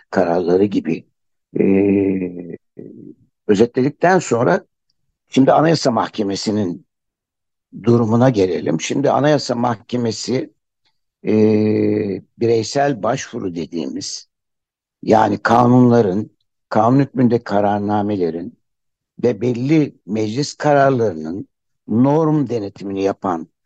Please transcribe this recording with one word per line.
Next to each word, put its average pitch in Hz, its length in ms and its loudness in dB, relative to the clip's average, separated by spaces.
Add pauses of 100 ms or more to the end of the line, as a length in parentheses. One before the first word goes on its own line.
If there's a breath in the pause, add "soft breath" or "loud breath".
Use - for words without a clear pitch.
(100)
kararları 90 540 2
gibi, 95 420 -4 (540)
e, 101 40 2 (1800)
özetledikten 127 720 2
sonra 147 460 0 (640)
şimdi 135 220 4
Anayasa 147 380 2
Mahkemesi'nin 98 960 -4 (960)
durumuna 120 480 2
gelelim. 87 500 -2
Şimdi 135 300 -2
Anayasa 131 440 0
Mahkemesi, 120 1000 -4 (720)
e, 104 60 0 (1080)
bireysel 117 640 0
başvuru 110 520 -6
dediğimiz, 85 760 -10 (720)
yani 107 360 2
kanunların, 120 920 4 (380)
kanun 117 320 2
hükmünde 120 440 0
kararnamelerin 101 1160 -2 (600)
ve 113 180 0
belli 127 560 0 (100)
meclis 107 480 -4
kararlarının 113 960 0 (400)
norm 147 600 2
denetimini 98 540 -6
yapan 95 460 -4 (180)